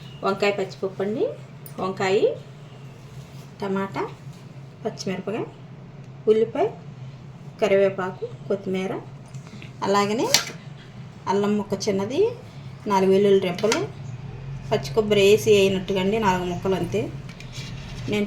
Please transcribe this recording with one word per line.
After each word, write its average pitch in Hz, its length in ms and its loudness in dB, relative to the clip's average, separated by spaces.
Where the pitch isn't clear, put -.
వంకాయ 202 320 2
పచ్చిపప్పు 190 480 -4
అండి. 233 200 0
వంకాయ, 190 360 0
టమాటా, 196 420 -2
పచ్చిమిరపకాయ, 202 600 -4
ఉల్లిపాయ, 226 360 4
కరివేపాకు, 190 640 4
కొత్తిమీర, 190 440 -2
అలాగనే 208 400 4
అల్లం 202 280 2
ముక్క 202 120 -4
చిన్నది, 208 320 0
నాలుగు 190 220 6
వెల్లుల్లి 196 340 8
రెబ్బలు, 226 320 2
పచ్చి - 260 0
కొబ్బరి 208 340 6
వేసి 214 260 6
వేయనట్టుగా 190 480 4
అండి, 208 140 2
నాలుగు 180 240 2
ముక్కలు 185 300 0
అంతే. 196 200 0
నేను 208 140 2